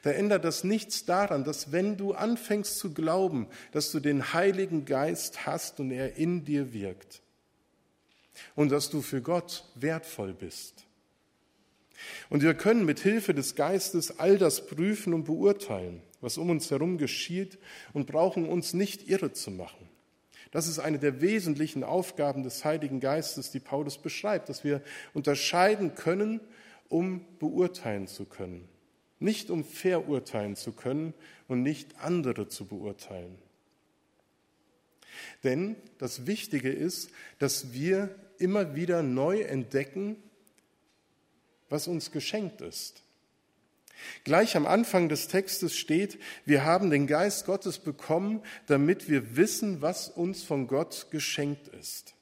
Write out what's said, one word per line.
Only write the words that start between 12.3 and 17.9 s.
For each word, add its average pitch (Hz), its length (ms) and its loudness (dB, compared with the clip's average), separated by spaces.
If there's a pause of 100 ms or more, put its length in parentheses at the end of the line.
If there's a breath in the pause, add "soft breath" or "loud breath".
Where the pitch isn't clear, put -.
wir 160 120 8
können 226 300 4
mit 151 140 4
Hilfe 208 340 4
des 143 220 0
Geistes 170 640 0
all 190 180 8
das 180 300 4
prüfen 180 480 0
und 160 100 0
beurteilen, 147 760 0 (180)
was 123 160 -4
um 165 140 0
uns 160 200 0
herum 160 280 0
geschieht, 175 600 -4 (340 loud breath)